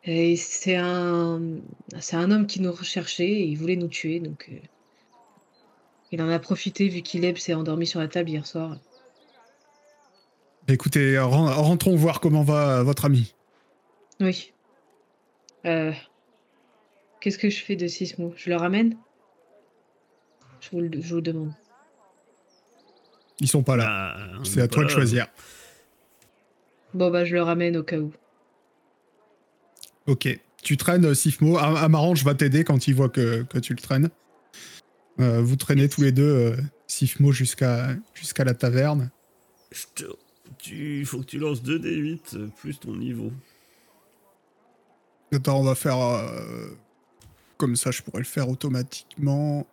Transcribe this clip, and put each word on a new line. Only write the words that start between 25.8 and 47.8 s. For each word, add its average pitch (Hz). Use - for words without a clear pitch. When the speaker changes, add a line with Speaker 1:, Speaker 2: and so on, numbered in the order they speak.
Speaker 1:
Bon, 180
bah, 175
je 170
le 175
ramène 170
au 156
cas 160
où. 151
Speaker 2:
Ok. 131
Tu 147
traînes, 175
euh, 143
Sifmo. 156
Am-, 151
Amarange 156
va 143
t'aider 143
quand 139
il 135
voit 131
que, 117
que 127
tu -
le 120
traînes. 139
Euh, 120
vous 123
traînez 139
tous 143
les 135
deux, 131
euh, 120
Sifmo 139
jusqu'à, 127
jusqu'à -
la 127
taverne. 131
Speaker 3:
Je -
te... -
tu... 147
faut 131
que 131
tu 156
lances 147
deux 151
D 165
huit, 156
euh, 104
plus 147
ton 110
niveau. 113
Speaker 2:
Attends, 139
on 135
va 131
faire, 131
euh, 117
comme 123
ça, 127